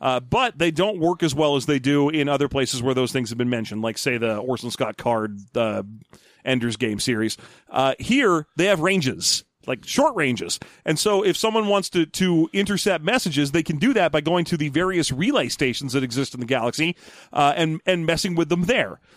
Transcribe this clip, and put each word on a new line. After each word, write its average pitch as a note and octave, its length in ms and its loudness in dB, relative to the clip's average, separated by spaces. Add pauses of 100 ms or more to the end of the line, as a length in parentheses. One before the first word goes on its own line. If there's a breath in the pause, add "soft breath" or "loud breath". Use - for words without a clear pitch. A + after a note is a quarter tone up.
Uh, B2+ 200 0
but A3 360 -2
they E3 140 0
don't F#3 280 -2
work E3+ 240 0
as D3+ 120 0
well D3 220 2
as C3 100 -4
they D3 120 2
do C#3+ 300 2
in D3 220 0
other C#3+ 180 2
places C3 340 -2
where C3 120 2
those B2+ 180 0
things B2 160 -2
have A#2 80 -8
been B2 140 0
mentioned, A2 320 -4
like, A2+ 160 -4
say, B2 180 -2
the A2 220 -2
Orson B2 320 -4
Scott A2 260 -4
Card, A2 420 -2 (160)
uh, G#2+ 280 0 (640 soft breath)
Ender's A#2 320 0
Game G#2+ 200 -2
series. A2 380 -2 (320 loud breath)
Uh, C3+ 300 2
here, G3+ 480 2 (100)
they E3 80 2
have G3 160 2
ranges, C#3+ 640 0 (220)
like, B2+ 200 -6
short C#4+ 300 2
ranges. B2+ 420 -2 (260 loud breath)
And D#3 140 0
so G3+ 260 2
if F3 120 2
someone A3 320 0
wants G3+ 220 0
to, E3 160 0
to E3+ 460 2
intercept G3 520 0
messages, D3 480 0
they E3 100 2
can D#3 160 -2
do A#3 160 2
that F3 180 2
by D#3 80 2
going E3 260 2
to F3 100 -2
the D3+ 120 -2
various E3+ 440 0
relay E3+ 360 0
stations C3 440 -2
that C3+ 100 0
exist B2+ 320 -4
in B2+ 60 -8
the A#2+ 60 -4
galaxy, C3 500 0 (360 loud breath)
uh, C#3+ 240 4
and, D#3+ 300 0
and F3 200 0
messing E3+ 280 -2
with E3 140 0
them F3 160 0
there. F3 360 -2 (160 soft breath)